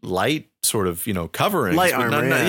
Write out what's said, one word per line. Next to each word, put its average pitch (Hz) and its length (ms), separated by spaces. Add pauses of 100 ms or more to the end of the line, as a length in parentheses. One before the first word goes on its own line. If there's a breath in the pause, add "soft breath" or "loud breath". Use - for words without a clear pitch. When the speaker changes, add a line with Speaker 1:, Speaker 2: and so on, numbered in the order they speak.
Speaker 1:
light 107 460 (140)
sort 101 240
of, 85 200
you 110 60
know, 85 160
covering. 156 480
Speaker 2:
Light 180 160
Speaker 1:
but - 100
Speaker 2:
armor, 117 80
Speaker 1:
not, 147 140
not, - 180
Speaker 2:
yeah. 180 60